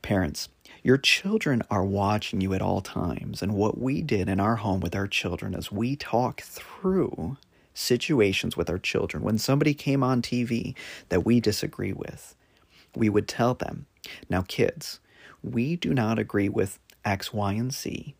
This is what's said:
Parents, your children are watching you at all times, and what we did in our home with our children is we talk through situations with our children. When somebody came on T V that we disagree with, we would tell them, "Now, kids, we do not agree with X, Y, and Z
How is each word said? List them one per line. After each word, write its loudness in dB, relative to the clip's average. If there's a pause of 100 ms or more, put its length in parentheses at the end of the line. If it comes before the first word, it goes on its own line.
Parents, 0 (340)
your 6
children 2
are 2
watching 0
you 2
at 0
all 0
times, -6
and 0
what 2
we -2
did 0
in 2
our 2
home 0
with -2
our -2
children -4
is -8
we -2
talk 0
through -2 (380)
situations 2
with -2
our -2
children. -2
When 2
somebody 4
came 0
on 2
T 0
V -2 (340)
that 2
we 6
disagree -2
with, -12 (600)
we 4
would 4
tell 2
them, -8 (420)
"Now, 0
kids, -2 (420)
we -2
do -2
not 2
agree 2
with -2 (260)
X, -2
Y, 0
and -2
Z -8